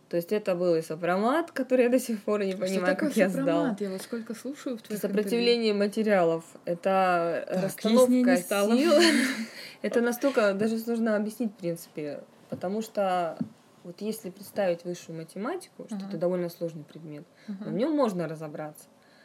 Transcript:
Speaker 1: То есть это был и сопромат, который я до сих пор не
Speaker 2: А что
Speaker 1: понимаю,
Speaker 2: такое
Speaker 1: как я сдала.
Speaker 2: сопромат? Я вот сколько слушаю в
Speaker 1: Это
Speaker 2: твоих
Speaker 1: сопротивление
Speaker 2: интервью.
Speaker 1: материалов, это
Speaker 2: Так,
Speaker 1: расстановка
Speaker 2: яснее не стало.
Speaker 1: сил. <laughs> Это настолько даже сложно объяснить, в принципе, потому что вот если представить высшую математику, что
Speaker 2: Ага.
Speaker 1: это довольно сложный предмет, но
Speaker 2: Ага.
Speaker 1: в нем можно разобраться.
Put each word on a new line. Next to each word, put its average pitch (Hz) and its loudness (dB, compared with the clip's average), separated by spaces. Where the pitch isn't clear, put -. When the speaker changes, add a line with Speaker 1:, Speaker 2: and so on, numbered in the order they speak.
Speaker 1:
То - -4
есть 170 -4
это 208 0
был 175 2
и 160 2
сопромат, 190 0
который 254 2
я 240 2
до 254 6
сих 233 -6
пор 208 -2
не 190 -2
Speaker 2:
А 185 -6
что 196 -6
Speaker 1:
понимаю, 185 0
Speaker 2:
такое 294 0
Speaker 1:
как - -2
я 185 6
сдала. 262 -2
Speaker 2:
сопромат? 254 0
Я 196 -4
вот 190 -8
сколько 226 -10
слушаю 254 -10
в 220 -12
Speaker 1:
Это - -20
Speaker 2:
твоих 208 -6
Speaker 1:
сопротивление 220 2
Speaker 2:
интервью. - 2
Speaker 1:
материалов, 190 2
это 175 2
Speaker 2:
Так, 185 -2
Speaker 1:
расстановка 233 4
Speaker 2:
яснее 247 4
не 247 6
стало. 202 2
Speaker 1:
сил. 320 4
<laughs> 269 2
Это 214 0
настолько 233 2
даже 220 0
сложно 226 0
объяснить, 214 -2
в - -20
принципе, 165 -8
потому 196 -6
что 180 -2
вот 175 -16
если 214 -6
представить 185 -4
высшую 170 -10
математику, 226 -10
что 214 -10
Speaker 2:
Ага. 196 -10
Speaker 1:
это 202 -8
довольно 175 -2
сложный 165 -8
предмет, 156 -16
но 208 -10
Speaker 2:
Ага. 160 -8
Speaker 1:
в 160 -4
нем 269 0
можно 208 0
разобраться. 151 -10